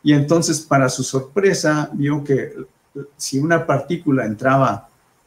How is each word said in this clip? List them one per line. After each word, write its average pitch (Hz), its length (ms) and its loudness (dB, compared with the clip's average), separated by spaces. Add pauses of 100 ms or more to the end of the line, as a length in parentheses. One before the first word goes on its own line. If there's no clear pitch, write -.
y 147 120 6
entonces, 160 460 2
para 135 280 2
su 131 140 -4
sorpresa, 151 880 0
vio 143 320 -2
que 127 300 -2 (640)
si - 200 -6
una 160 280 0
partícula 135 580 -2
entraba 120 640 0 (380)